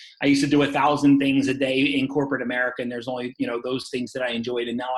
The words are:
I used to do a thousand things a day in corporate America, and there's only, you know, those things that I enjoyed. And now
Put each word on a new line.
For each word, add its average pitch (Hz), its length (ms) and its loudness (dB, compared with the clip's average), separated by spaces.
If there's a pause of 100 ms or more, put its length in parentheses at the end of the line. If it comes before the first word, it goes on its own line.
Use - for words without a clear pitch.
(220)
I 139 40 0
used 139 160 4
to 143 80 0
do 143 120 6
a 135 40 4
thousand 143 520 4
things 135 300 2
a 131 60 0
day 131 260 0
in 135 280 0
corporate 139 340 -2
America, 123 400 -4
and 120 80 -6
there's 120 180 -8
only, 123 300 -6
you 131 80 -2
know, 120 160 -4
those 127 280 -6
things 123 220 -6
that 131 100 -6
I 120 80 -2
enjoyed. 120 380 -4
And 120 80 -6
now 123 200 -6